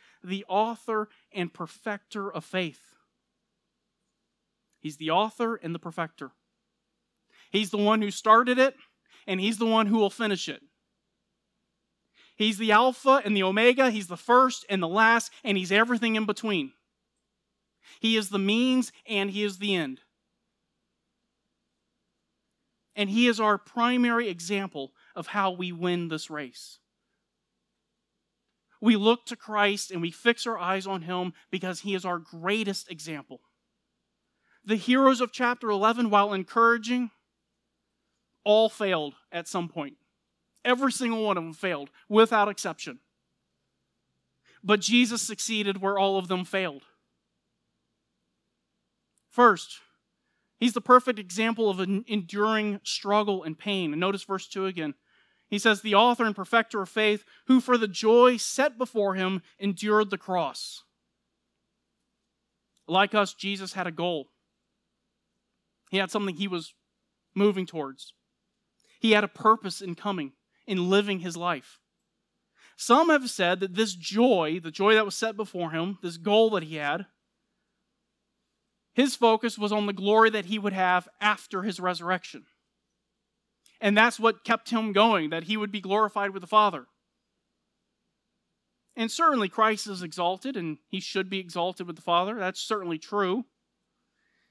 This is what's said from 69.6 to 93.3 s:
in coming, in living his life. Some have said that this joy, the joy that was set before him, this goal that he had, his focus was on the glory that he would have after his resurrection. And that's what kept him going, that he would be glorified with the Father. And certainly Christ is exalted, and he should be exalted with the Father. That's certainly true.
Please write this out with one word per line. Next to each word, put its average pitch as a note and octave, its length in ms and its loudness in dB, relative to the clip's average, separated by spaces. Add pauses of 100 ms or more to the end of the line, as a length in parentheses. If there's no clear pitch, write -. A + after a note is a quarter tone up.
in F3+ 120 -8
coming, F3 380 -6 (340)
in F3+ 220 0
living G3 320 2
his E3+ 160 -10
life. E3+ 420 -6 (960)
Some D#4 360 4
have C#4 180 2
said F3+ 320 -2
that F#3+ 140 -6
this G#3 200 -2
joy, F3+ 640 0
the E3 100 -12
joy G3 240 2
that A3 100 4
was G3 100 -8
set A3+ 220 -6
before F3+ 340 -6
him, E3+ 320 -6
this E3+ 140 -10
goal G#3 340 4
that F#3+ 140 -2
he D#3+ 120 -12
had, D3+ 300 -4 (1900)
his C4 200 2
focus A3+ 440 0
was G#3 140 -4
on G#3 140 -2
the G3+ 60 -4
glory G#3+ 380 4
that G#3 160 -6
he G#3+ 120 -4
would G3+ 140 -4
have F3+ 340 0 (140)
after G3+ 420 -2
his F#3+ 160 -6
resurrection. F3+ 680 -6 (1300)
And G#3 180 2
that's A3+ 200 4
what A3 260 0
kept - 260 -2
him A3 220 -2
going, G3 380 4
that E3 140 -6
he G#3+ 140 -4
would G#3 120 -4
be G3+ 100 -8
glorified G3+ 500 0
with F#3+ 100 -12
the F3+ 60 -18
Father. G#3 400 2 (2000)
And A3+ 140 -4
certainly C#4+ 380 2
Christ A3 380 0
is F#3+ 160 -10
exalted, F#3 540 -4
and E3 220 -6 (100)
he F#3+ 120 -6
should F#3+ 280 -6
be F#3+ 100 -6
exalted F3 480 -6
with E3+ 100 -12
the D#3+ 60 -20
Father. F3+ 340 0
That's F#3 240 -6
certainly F3+ 380 -6
true. G3+ 460 -2 (1080)